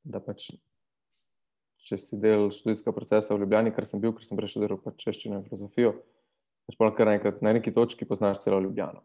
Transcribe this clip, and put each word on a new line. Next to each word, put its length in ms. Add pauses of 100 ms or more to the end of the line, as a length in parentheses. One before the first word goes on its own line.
da 160
pač, 320 (1300)
če 200
si 200
del 320
študijskega 460
procesa 400
v 80
Ljubljani, 320
ker 100
sem 160
bil, 120
ker 100
sem 140
prej 100
študiral 320
pač 240
češčino 320
in 80
filozofijo, 480 (720)
pač 120
pol 180
kar 160
naenkrat 300
na 120
neki 220
točki 300
poznaš 340
celo 240
Ljubljano. 420